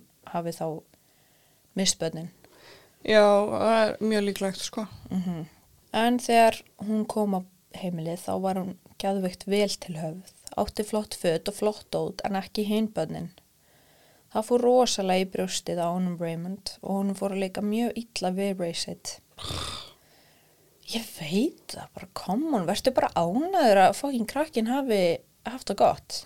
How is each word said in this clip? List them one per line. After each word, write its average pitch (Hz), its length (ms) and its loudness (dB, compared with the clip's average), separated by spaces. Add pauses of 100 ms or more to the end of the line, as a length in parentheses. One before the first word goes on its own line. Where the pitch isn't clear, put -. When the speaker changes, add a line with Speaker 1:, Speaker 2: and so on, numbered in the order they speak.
(240)
Speaker 1:
hafi 170 280 -6
þá 170 140 -6 (1080)
mist 185 240 0
börnin. 160 280 -6 (800)
Speaker 2:
Já, 214 160 6
það 208 560 4
er 214 220 2
mjög 214 240 0
líklegt, 196 360 -2
sko. - 240 -6 (220)
Speaker 1:
Mhm. 175 400 -4 (480)
En 240 260 4
þegar 233 400 6 (160)
hún 214 300 -2
kom 208 300 0
á 185 60 -2 (300)
heimilið, 170 480 -6
þá 190 180 -4
var 190 180 0
hún 185 200 -6 (180)
geðveikt 196 520 -2
vel 202 240 2
til - 260 -8
höfð, 165 340 -8 (220)
átti 214 340 -4
flott 214 300 -4
föt 170 340 -2
og 208 60 -6
flott 214 320 -2
dót, 160 360 -4
en 196 120 -2
ekki 196 280 -4
hin 214 240 0
börnin. 160 420 -6 (1080)
Það - 100 0
fór 240 160 2
rosalega 233 640 4
í 190 60 -4
brjóstið 185 500 -4
á 170 80 0
honum 180 300 -2
Raymond 170 600 -6
og - 140 -10
honum 196 240 0
fór 196 160 -2
að 190 80 -2
leika 190 220 -4
mjög 220 340 0
illa 185 360 -4
við 196 280 -2
Ray 170 140 -4
Said. - 400 -8 (1700)
Ég 226 220 -6
veit 190 640 -2
það, - 200 -14
bara - 180 -14
come 285 420 -2
on, 190 140 0
vertu 208 260 2
bara - 200 2
ánægður 233 640 4
að 190 160 8
fucking 254 320 -2
krakkin 262 420 -2
hafi 254 300 2 (420)
haft 247 300 -8
það 196 80 -2
gott. - 460 2